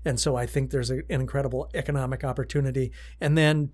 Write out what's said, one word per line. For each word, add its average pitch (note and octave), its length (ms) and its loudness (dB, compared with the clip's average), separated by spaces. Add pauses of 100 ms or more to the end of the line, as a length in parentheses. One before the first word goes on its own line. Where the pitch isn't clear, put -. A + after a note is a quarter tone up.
And B2+ 160 0
so C3+ 180 2
I B2 100 -2
think C3+ 240 -2
there's B2 200 0
a, B2+ 200 -2
an C3 100 0
incredible C3 540 -2
economic C3+ 500 -2
opportunity. C3+ 680 0 (280)
And D3 160 4
then D3+ 380 6